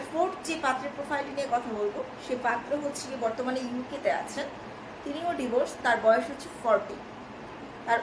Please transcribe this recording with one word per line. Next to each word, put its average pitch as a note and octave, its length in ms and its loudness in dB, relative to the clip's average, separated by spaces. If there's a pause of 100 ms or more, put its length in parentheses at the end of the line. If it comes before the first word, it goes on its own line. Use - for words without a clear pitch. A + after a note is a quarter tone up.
(120)
ফোর্থ E4 340 2
যে D#4+ 160 0
পাত্রের C4 340 2
প্রোফাইল C#4+ 300 -2
নিয়ে C#4 200 -2
কথা A#3+ 320 0
বলবো, G#3 260 0 (240)
সে B3+ 140 -2
পাত্র A#3+ 340 0
হচ্ছে C#4+ 300 -2
গিয়ে C4 140 -6
বর্তমানে B3 400 0
ইউকেতে B3 500 -2
আছেন, C4+ 360 -2 (580)
তিনিও E4 280 -2
ডিভোর্স, B3+ 400 2 (100)
তার A#3+ 200 6
বয়স A3+ 260 8
হচ্ছে - 200 -8 (140)
ফর্টি। - 320 4 (960)
তার A#3 120 6